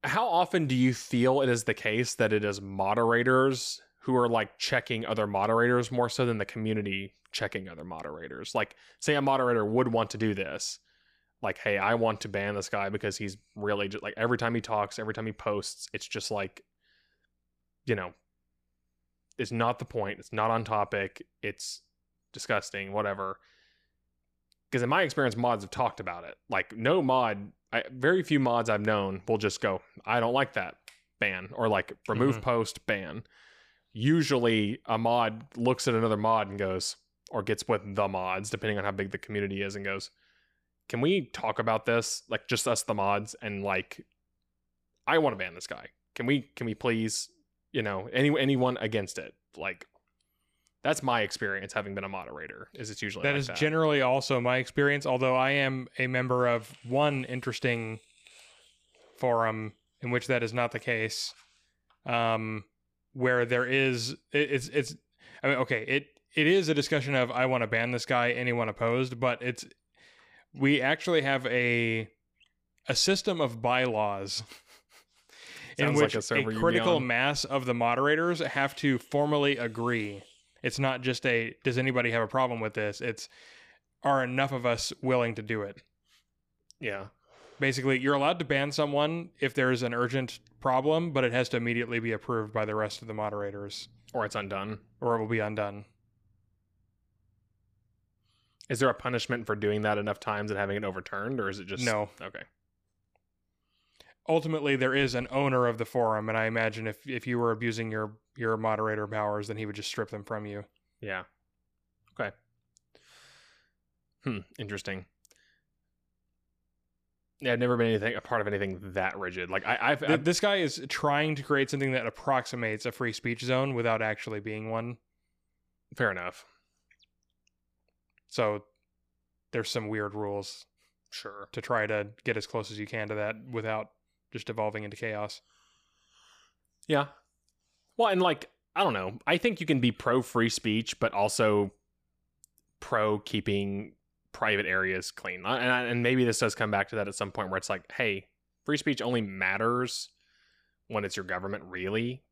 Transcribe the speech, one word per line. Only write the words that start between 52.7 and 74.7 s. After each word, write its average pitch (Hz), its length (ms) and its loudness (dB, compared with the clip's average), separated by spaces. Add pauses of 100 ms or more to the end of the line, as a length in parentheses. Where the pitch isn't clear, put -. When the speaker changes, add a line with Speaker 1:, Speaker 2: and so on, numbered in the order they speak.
Speaker 1:
is 110 180 -10
it's - 100 -10
usually 104 220 -6
Speaker 2:
That 143 100 2
Speaker 1:
like 139 60 0
Speaker 2:
is 131 80 -4
Speaker 1:
that. 90 100 -8
Speaker 2:
generally 151 440 4
also 131 380 2
my 123 180 2
experience, 143 480 2
although 127 300 2
I 131 160 4
am 131 460 0
a 127 100 0
member 127 400 2
of 117 240 0 (140)
one 135 400 2
interesting 120 760 -4 (1160)
forum 113 560 0 (280)
in 120 100 -4
which 123 160 0
that 123 160 2
is 110 100 -4
not 120 180 0
the 117 80 -8
case, 110 540 -4 (720)
um, 113 580 0 (500)
where 123 320 4
there 123 200 2
is, 127 460 0 (200)
it, 143 200 2
it's, 135 180 -2
it's, 143 260 -2 (480)
I 131 40 2
mean, 139 100 2
okay, 123 300 0
it, 139 200 0 (280)
it 156 120 4
is 180 220 4
a 156 40 4
discussion 143 420 0
of, 123 160 2
"I 127 160 2
wanna 123 200 2
ban 117 240 0
this 120 140 -4
guy, 123 260 2
anyone 120 380 0
opposed?" 120 500 0
But 123 220 0
it's, 123 240 -6 (880)
we 139 280 4
actually 160 420 2
have 135 240 0
a, 117 600 2 (800)
a 127 80 0
system 185 460 2
of 117 200 -2
bylaws 107 840 0 (640)